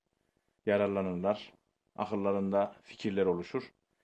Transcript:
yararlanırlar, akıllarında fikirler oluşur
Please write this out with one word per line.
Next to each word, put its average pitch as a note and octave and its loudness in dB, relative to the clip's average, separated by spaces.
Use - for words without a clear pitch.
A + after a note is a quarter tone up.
yararlanırlar, G2 0
akıllarında G2+ 0
fikirler G2 -2
oluşur F2+ -2